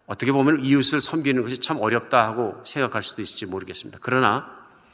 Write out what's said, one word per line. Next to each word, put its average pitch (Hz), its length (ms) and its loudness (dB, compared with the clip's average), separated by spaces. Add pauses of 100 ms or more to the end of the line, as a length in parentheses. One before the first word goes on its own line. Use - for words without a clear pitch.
어떻게 120 260 -2
보면 139 300 4
이웃을 135 400 4
섬기는 139 400 0
것이 123 160 -6
참 139 240 -2
어렵다 113 440 4
하고 110 400 -4
생각할 117 380 -2
수도 - 180 -8
있을지 - 240 -6
모르겠습니다. 92 560 -10
그러나 123 480 2 (440)